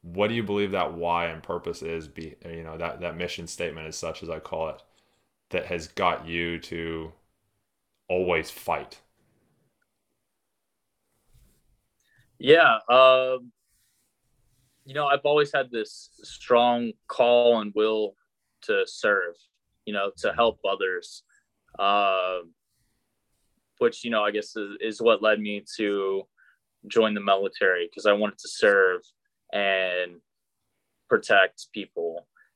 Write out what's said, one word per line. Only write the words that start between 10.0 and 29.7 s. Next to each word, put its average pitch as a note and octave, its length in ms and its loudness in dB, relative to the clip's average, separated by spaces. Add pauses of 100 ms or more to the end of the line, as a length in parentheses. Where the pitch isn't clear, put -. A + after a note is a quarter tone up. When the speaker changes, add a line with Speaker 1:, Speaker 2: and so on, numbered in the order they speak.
Speaker 2:
Yeah. C#3 400 8 (100)
Um, C3 600 6 (1300)
you C3+ 100 -20
know, D3 120 -2
I've C#3 180 2
always D3 280 4
had C3 200 -2
this - 380 -8 (120)
strong A#2+ 720 2 (160)
call A#2+ 520 4
and G#2 140 -8
will G#2+ 400 0 (480)
to G2 240 0
serve, F#2 480 -2 (500)
you G#2+ 80 -10
know, G2+ 260 -4
to G2+ 140 -2
help A2+ 360 0
others. F#2+ 540 -6 (560)
Um, F#2 720 0 (1300)
which, A#2 260 -2
you B2 60 -6
know, A2 120 0
I G#2 80 0
guess G#2 260 -6
is, G2+ 240 -10
is A2 220 -8
what A2 200 4
led G#2+ 180 2
me G#2 240 -8 (140)
to G2 460 -2 (640)
join G#2+ 280 2
the G#2 60 -6
military, G2 680 0
'cause - 160 -18
I G#2 80 4
wanted G#2 260 -2
to - 100 -18
serve G2 520 2 (540)
and F2+ 680 -2 (880)